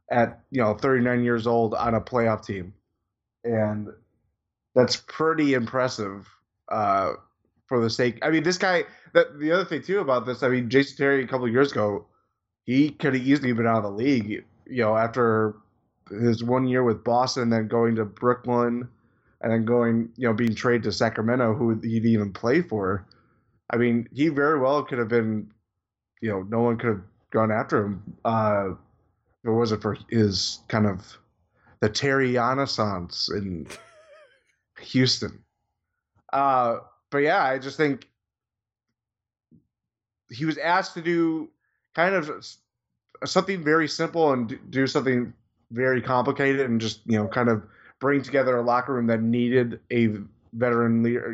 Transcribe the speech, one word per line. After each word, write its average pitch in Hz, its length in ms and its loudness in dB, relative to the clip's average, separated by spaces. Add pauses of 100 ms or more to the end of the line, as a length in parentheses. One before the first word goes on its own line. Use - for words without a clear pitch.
at, 123 300 0 (120)
you 131 100 0
know, 107 140 2
thirty-nine 123 480 2
years 120 220 0
old 117 280 2
on 117 200 -2
a 110 80 0
playoff 113 440 0
team, 95 280 -10 (720)
and 107 460 -2 (840)
that's 123 200 4
pretty 156 600 0
impressive. 113 760 -4 (400)
Uh, 98 440 0 (540)
for 123 140 0
the 113 80 2
sake, 123 320 -2
I 151 80 0
mean, 160 140 2
this 180 140 0
guy. 185 280 0 (280)
The, 170 240 4
the 151 160 -2
other 185 100 0
thing 160 180 -6
too 190 180 -2
about 127 260 0
this, 123 180 -4
I 131 60 2
mean, 123 200 0
Jason 139 280 2
Terry 139 260 0
a 117 40 -8
couple 127 180 -4
of 113 80 -2
years 131 180 2
ago, 104 340 -2 (600)
he 139 240 2
could 139 240 -2
have 127 120 -2
easily 135 280 2
been 113 120 0
out 113 120 2
of 107 60 -2
the 101 80 -6
league, 107 520 -2 (220)
you 127 160 -4
know, 110 160 2
after 110 580 2 (540)
his 117 340 0
one 127 240 0
year 127 160 2
with 110 180 0
Boston, 123 480 0
then 110 200 0
going 117 260 2
to 113 80 -2
Brooklyn, 120 840 0 (500)
and 117 140 0
then 113 100 2
going, 117 540 2
you 123 100 -2
know, 113 60 2
being 113 200 0
traded 120 300 0
to 113 80 -2
Sacramento, 113 640 0
who 113 260 0
he 113 220 -2
didn't 113 100 4
even 104 220 0
play 123 280 0
for. 98 440 -4 (640)
I 120 80 -2
mean, 117 360 2
he 143 140 0
very 147 320 0
well 135 240 2
could 135 160 -6
have 117 80 -2
been, 110 420 -2 (720)
you 113 100 -4
know, 98 120 -2
no 104 180 -2
one 117 180 2
could 117 120 -2
have 98 140 -2 (280)
gone 110 220 2
after 117 320 0
him, 101 400 -8
uh, 107 460 0
if - 760 -14
it 113 40 0
wasn't 110 300 2
for 101 160 -2 (120)
his 104 580 0
kind 107 200 2
of 95 300 -8 (600)
the 110 80 2
Terry 135 460 0
Renaissance 117 960 -2
in 92 360 -6 (640)
<laughs> - 540 -20
Houston. - 600 -2 (920)
Uh, 131 460 2 (320)
but 143 80 0
yeah, 160 220 2
I 135 180 0
just 131 180 -12
think 147 320 -2 (2250)
he 123 120 -8
was 156 140 -2
asked 175 380 -2
to 175 60 -10
do 165 460 0 (460)
kind 185 220 2
of 156 140 -2
s-, 107 280 -14 (680)
something 190 380 -2
very 156 240 2
simple 160 460 0
and 120 160 -2
d-, 135 80 -10 (140)
do 131 160 0
something 127 440 0 (380)
very 127 320 0
complicated 135 600 0
and 117 200 0
just, 110 240 -6
you 113 100 0
know, 107 120 0
kind 120 200 0
of 107 160 0 (360)
bring 139 240 0
together 127 340 0
a 120 60 -2
locker 123 300 0
room 120 120 -2
that 113 160 0
needed 120 580 0 (120)
a 117 180 4 (440)
veteran 117 500 2
leader, 117 300 -2